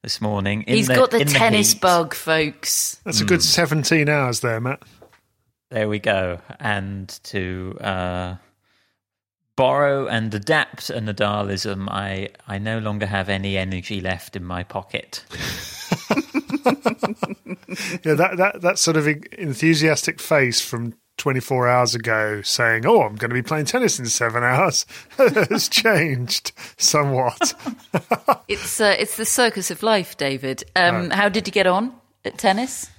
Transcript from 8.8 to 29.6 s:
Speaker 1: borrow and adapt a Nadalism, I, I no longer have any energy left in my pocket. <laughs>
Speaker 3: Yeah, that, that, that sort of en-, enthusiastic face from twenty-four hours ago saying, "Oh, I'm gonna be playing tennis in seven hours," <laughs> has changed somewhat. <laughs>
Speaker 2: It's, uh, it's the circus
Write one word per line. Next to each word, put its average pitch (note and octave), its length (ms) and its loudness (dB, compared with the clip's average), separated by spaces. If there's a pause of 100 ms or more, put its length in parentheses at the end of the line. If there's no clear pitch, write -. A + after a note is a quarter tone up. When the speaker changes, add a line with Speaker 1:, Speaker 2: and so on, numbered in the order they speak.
Speaker 1:
borrow C#3 500 2
and A2 260 -2
adapt A2 600 -2
a A#2 80 -4
Nadalism, G2+ 920 -2
I, G2 400 -6 (180)
I G2 120 -6
no A2 180 -4
longer G#2 300 -4
have F#2+ 200 -2
any G2 300 -2
energy F#2+ 420 -4
left F2+ 360 -6
in F#2 80 -8
my F2+ 180 -6
pocket. - 680 -10
<laughs> - 40 -16 (2750)
Speaker 3:
Yeah, D#3 120 2
that, F3+ 220 2
that, F#3+ 240 0
that F3+ 180 2
sort D#3+ 180 2
of D3 100 2
en-, D3+ 160 0 (140)
enthusiastic D#3 840 2
face C3 420 2
from A#2 320 -6 (240)
twenty-four C3 500 0
hours B2 280 4
ago G#2+ 460 -2
saying, A2+ 440 0
"Oh, G#3 160 6
I'm G#2+ 140 -2
gonna A#2 180 -4
be B2 80 0
playing D3+ 240 -2
tennis A#3+ 340 0
in B2 60 -6
seven A#2 380 0
hours," B2+ 420 2 (160)
<laughs> - 160 -14
has A3 520 4
changed D3 840 0 (260)
somewhat. C#3 840 2
<laughs> - 40 -20 (840)
Speaker 2:
It's, - 320 -4
uh, G3+ 180 6
it's - 180 -2
the A3 80 -4
circus A3 460 0